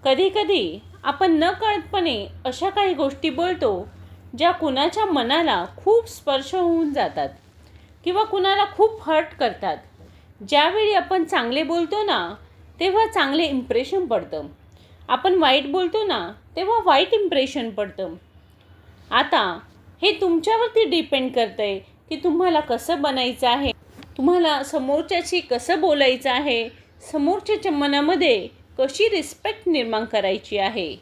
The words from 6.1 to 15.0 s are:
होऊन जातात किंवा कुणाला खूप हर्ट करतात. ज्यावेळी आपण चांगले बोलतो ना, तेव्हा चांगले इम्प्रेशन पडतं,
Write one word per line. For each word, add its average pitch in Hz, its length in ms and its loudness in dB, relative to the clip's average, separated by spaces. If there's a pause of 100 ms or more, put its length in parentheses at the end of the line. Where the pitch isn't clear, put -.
होऊन 330 380 2
जातात 156 360 -2 (720)
किंवा 370 200 0
कुणाला 392 420 0
खूप 427 440 0
हर्ट 320 180 2 (120)
करतात. 196 380 -2 (720)
ज्यावेळी 370 460 4
आपण 359 300 2
चांगले 269 400 0
बोलतो 339 400 -2
ना, 208 300 -2 (460)
तेव्हा 392 280 2
चांगले 320 360 0
इम्प्रेशन 269 600 -2
पडतं, 160 420 -4 (600)